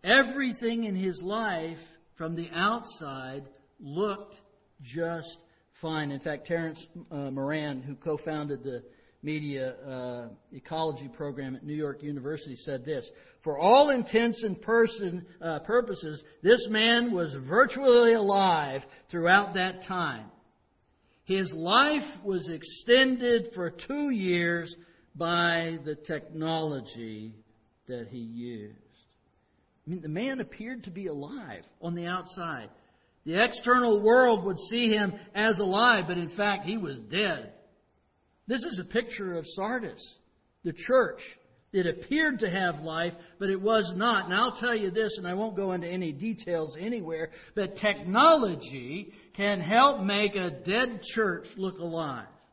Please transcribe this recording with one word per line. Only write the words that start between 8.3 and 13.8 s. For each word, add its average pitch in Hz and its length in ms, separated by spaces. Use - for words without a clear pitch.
the 127 220
media, 143 560
uh, 123 500
ecology 143 560
program 135 480
at - 80
New 147 100
York 147 280
University, 147 540
said 131 280
this, 139 240
"For 147 160
all 247 320